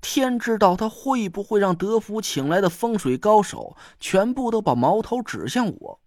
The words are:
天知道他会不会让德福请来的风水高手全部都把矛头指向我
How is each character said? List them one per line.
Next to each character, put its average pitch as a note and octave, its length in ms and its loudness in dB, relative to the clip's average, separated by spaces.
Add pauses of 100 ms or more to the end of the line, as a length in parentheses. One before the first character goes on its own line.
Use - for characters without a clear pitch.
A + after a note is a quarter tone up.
天 B3+ 380 -2
知 A3+ 180 -2
道 G3 180 4
他 A3 140 -2
会 A#3+ 400 -4
不 G3 140 -8
会 G#3 160 0
让 F#3+ 160 2
德 G3+ 240 0
福 G#3+ 200 -8
请 C#3+ 300 -4
来 E3+ 100 4
的 G3 80 4
风 A3 300 -2
水 C3 200 -2
高 G#3 260 4
手 - 340 -10 (220)
全 G#3 340 0
部 B3 160 -2
都 A3 100 0
把 F3+ 140 2
矛 D3+ 300 2
头 B3 180 -4
指 G2 260 -8
向 A#3 200 -2
我 - 400 -10